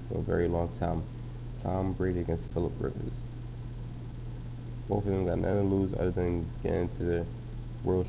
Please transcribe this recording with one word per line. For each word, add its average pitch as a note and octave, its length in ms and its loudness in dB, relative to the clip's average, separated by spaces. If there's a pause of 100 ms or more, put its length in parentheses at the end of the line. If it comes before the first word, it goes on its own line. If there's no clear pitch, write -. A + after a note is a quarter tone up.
for E2+ 100 0
a E2 40 0
very E2+ 240 4
long E2+ 220 2 (100)
time. E2+ 240 2 (600)
Tom F#2+ 300 2
Brady F2+ 260 2
against E2 340 0
Philip E2 240 2
Rivers. - 360 -2 (1700)
Both G2+ 180 2
of G2+ 40 2
them F#2+ 160 4
got F2 120 2
nothing G2 300 4
to G2 60 4
lose F#2+ 200 4
other F2+ 180 2
than F2 340 2 (160)
getting F2 260 2 (100)
to - 40 -2
the E2+ 240 2 (560)
world F#2 260 4